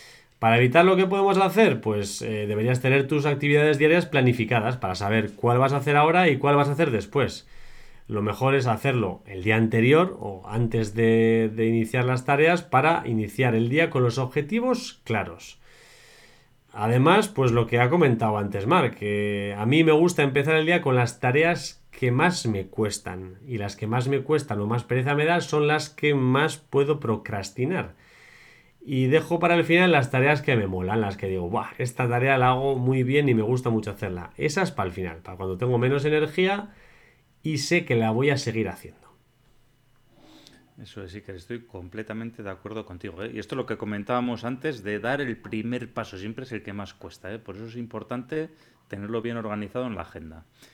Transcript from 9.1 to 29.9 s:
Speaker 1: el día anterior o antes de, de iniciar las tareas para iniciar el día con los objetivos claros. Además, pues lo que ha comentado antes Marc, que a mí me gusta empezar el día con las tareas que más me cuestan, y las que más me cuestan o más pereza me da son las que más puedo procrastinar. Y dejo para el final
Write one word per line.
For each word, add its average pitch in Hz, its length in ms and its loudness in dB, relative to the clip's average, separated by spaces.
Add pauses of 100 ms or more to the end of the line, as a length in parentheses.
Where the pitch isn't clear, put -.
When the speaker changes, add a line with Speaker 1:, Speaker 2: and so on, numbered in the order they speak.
Speaker 1:
el 95 160 -10
día 110 140 4
anterior 117 600 4
o 95 280 -12
antes 110 480 -2
de, 113 580 4
de 113 140 0
iniciar 113 380 0
las 127 200 0
tareas 160 380 2
para 160 420 2
iniciar 117 480 -2
el 117 160 2
día 156 220 2
con 131 100 0
los 123 160 0
objetivos 214 840 -4
claros. 90 560 -6 (1120)
Además, 131 540 4
pues 131 240 0
lo 117 160 2
que 120 120 0
ha 123 100 4
comentado 117 500 2
antes 101 260 -4
Marc, 135 300 2
que 104 600 -2
a 104 120 -4
mí 156 160 4
me 156 80 4
gusta 160 320 4
empezar 143 320 2
el 156 100 2
día 170 160 2
con 131 140 0
las 123 240 0
tareas 156 560 0 (160)
que 123 200 -2
más 165 340 2
me 98 220 -2
cuestan, 92 800 -6
y 127 120 -8
las 101 180 -6
que 107 120 -8
más 120 200 0
me 139 140 0
cuestan 139 400 -2
o 104 60 -2
más 117 180 -2
pereza 131 300 0
me 147 100 0
da 170 160 2
son 151 260 0
las 151 220 -2
que 147 240 0
más 135 440 2
puedo 143 420 0
procrastinar. 110 960 -4 (920)
Y 131 220 0
dejo 156 320 2
para 175 160 2
el 165 100 4
final 175 260 4